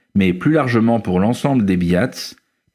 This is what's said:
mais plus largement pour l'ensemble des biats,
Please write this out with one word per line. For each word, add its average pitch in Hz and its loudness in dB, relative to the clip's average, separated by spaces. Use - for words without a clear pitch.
mais 95 2
plus 147 0
largement 120 2
pour 92 -2
l'ensemble 120 0
des 95 2
biats, 90 -2